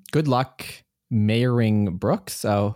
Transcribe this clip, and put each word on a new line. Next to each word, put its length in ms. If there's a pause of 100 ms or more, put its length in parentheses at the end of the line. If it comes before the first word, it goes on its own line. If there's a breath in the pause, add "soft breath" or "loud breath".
(140)
good 160
luck 340 (460)
mayoring 840
Brooks. 380
So 420